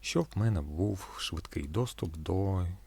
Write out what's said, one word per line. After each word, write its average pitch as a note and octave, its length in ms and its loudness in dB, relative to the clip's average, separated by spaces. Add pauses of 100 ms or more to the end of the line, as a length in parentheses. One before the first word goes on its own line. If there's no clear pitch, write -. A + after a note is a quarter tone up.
щоб E3 340 2
в F#2+ 40 2
мене G#2+ 220 4
був F2 580 -2
швидкий - 440 -4
доступ E2 540 -2
до F#2 500 2 (200)